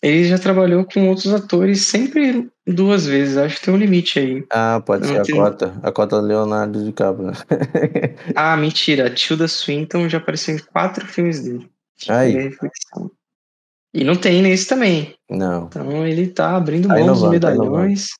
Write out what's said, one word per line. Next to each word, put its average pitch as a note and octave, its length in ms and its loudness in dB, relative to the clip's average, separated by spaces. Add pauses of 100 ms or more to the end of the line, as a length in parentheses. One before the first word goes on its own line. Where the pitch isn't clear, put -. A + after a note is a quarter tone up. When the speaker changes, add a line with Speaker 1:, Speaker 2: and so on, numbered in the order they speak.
Speaker 1:
Ele D#3+ 220 4
já F3+ 140 2
trabalhou F#3 480 2
com F#3+ 220 2
outros F#3+ 260 0
atores, G3 480 2
sempre B3+ 680 0 (180)
duas F#3 400 2
vezes. C#3 300 2
Acho D3 220 0
que - 80 -8
tem F#3 80 2
um - 20 4
limite F#3 420 2
aí. C3+ 320 -2
Speaker 2:
Ah, A2+ 340 2
pode G2+ 220 0
Speaker 1:
Não C#3+ 80 -2
Speaker 2:
ser G2+ 60 2
a G2+ 40 2
Speaker 1:
tem - 100 -2
Speaker 2:
cota. G2 480 0
A G2 100 -2
cota G#2+ 280 0
Leonardo G#2+ 640 -2
DiCaprio, G2 420 -2
né? F#2+ 60 -6 (520)
<laughs> - 500 -4
Speaker 1:
Ah, D#3+ 220 2
mentira. D3+ 500 0
A A#2+ 80 -4
Tilda D#3+ 320 -2
Swinton D#3 640 -4
já D#3+ 100 -2
apareceu D#3+ 360 -6
em D#3 40 -6
quatro F3+ 480 -6
filmes E3 360 -2
dele. B2 280 -10 (280)
Fica G#2+ 200 -2
Speaker 2:
Aí. B2+ 180 4
Speaker 1:
aí - 20 0
a C3+ 100 -4
reflexão. - 600 -12 (840)
E C#3 120 -2
não F3+ 120 2
tem F3+ 260 2
nesse F#3 260 2
também. F#3 460 0 (160)
Speaker 2:
Não. F2 360 -4
Speaker 1:
Então C#3+ 400 -6
ele E3 220 -2
tá F3 280 0
abrindo F3 320 0
Speaker 2:
Tá G3 60 2
Speaker 1:
mão A3 120 4
dos - 120 4
Speaker 2:
inovando, E3+ 220 4
tá E3 120 2
inovando. A2 200 0
Speaker 1:
medalhões. G3 340 0 (140)